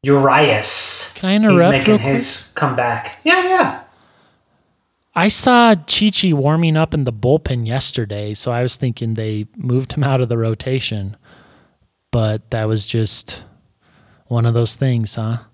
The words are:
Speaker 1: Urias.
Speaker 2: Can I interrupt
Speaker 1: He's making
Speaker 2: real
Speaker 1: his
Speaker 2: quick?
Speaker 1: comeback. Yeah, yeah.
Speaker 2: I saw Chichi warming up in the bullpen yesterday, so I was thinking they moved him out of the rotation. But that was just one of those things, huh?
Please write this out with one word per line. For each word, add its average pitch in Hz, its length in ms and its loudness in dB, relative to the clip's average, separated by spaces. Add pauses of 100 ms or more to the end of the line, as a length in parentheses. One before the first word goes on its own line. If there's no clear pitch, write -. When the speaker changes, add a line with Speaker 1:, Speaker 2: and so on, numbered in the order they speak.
Speaker 1:
Urias. 135 1120 2
Speaker 2:
Can 185 160 -6
I 196 60 2
interrupt 208 260 6 (140)
Speaker 1:
He's - 120 0
making 214 180 4
Speaker 2:
real 139 80 0
Speaker 1:
his - 340 -4
Speaker 2:
quick? - 80 -20
Speaker 1:
comeback. 123 680 -4
Yeah, 359 240 2
yeah. - 360 0 (1300)
Speaker 2:
I 180 120 2
saw 233 480 4 (100)
Chichi 196 480 0
warming 156 440 2
up 160 160 0
in 147 100 0
the 123 100 -4
bullpen 120 540 0
yesterday, 107 680 -6
so 123 180 -6
I 120 120 -2
was 123 140 -4
thinking 117 360 -4
they 107 320 -4 (100)
moved 131 380 -2
him 147 100 -2
out 131 180 0
of 120 80 -2
the 117 80 -2
rotation. 113 800 -4 (960)
But 110 400 -2
that 110 160 -2
was 110 200 -2
just - 560 -6 (840)
one 120 200 0
of 113 80 2
those 117 200 0
things, 120 400 -2
huh? 113 220 -4 (160)